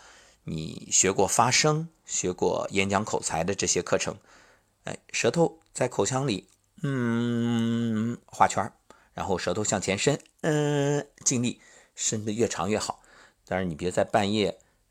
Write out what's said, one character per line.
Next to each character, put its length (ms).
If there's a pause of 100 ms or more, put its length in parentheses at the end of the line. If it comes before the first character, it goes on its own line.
(440)
你 460
学 220
过 160
发 220
声、 400 (160)
学 260
过 380
演 180
讲 160
口 160
才 240
的 100
这 120
些 160
课 160
程， 180 (680)
哎， 120 (160)
舌 180
头 300 (140)
在 120
口 200
腔 200
里， 220 (320)
嗯， 1400
画 240
圈 140
儿， 100 (400)
然 140
后 100
舌 160
头 100
向 160
前 200
伸， 200 (220)
嗯， 680 (160)
尽 200
力 180 (340)
伸 300
得 80
越 160
长 220
越 80
好。 240 (440)
当 120
然， 100
你 60
别 160
在 140
半 280
夜， 260 (320)